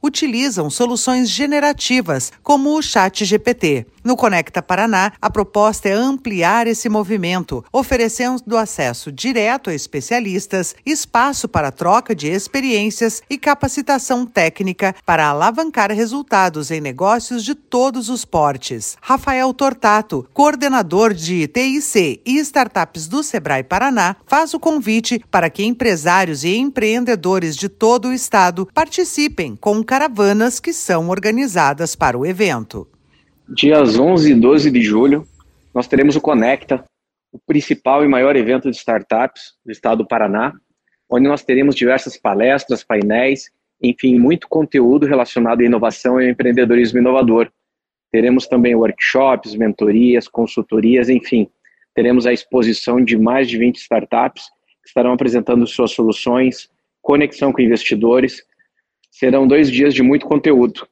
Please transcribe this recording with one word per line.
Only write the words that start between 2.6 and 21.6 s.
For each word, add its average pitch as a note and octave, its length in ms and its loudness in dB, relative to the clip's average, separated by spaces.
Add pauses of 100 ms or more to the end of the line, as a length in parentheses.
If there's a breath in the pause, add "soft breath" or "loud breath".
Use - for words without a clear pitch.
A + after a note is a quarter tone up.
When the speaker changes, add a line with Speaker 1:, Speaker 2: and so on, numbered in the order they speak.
Speaker 1:
o D#4 40 -2
chat G3 440 0
G G3+ 140 0
P A#3+ 160 -2
T. C#3+ 300 -2 (160)
No B3 140 0
Conecta F#3 460 -2
Paraná, G3 500 -2 (100)
a G#3+ 80 -2
proposta G#3 600 0
é - 20 0
ampliar A3+ 760 0
esse A3+ 200 -4
movimento, F#3 880 -4
oferecendo B3 800 -2
acesso D3+ 560 -4
direto A#3 580 -4
a E3+ 40 -4
especialistas, F#3 1000 -4 (120)
espaço C4+ 640 -2
para D3+ 200 -2
troca G3+ 460 -2
de D3 140 -6
experiências A3 1000 -4
e C#4+ 80 -6
capacitação C4+ 880 -2
técnica F#3 680 -2 (100)
para D#3 220 2
alavancar G#3+ 640 0
resultados G3+ 800 -2
em D#3+ 80 -6
negócios G3+ 640 -4
de B3+ 100 -6
todos B3 540 -4
os A#3+ 160 -6
portes. C3+ 760 -4
Rafael C4 520 -2
Tortato, G#3+ 800 0
coordenador A#3+ 800 2
de E3 340 -4
T A#3+ 140 -4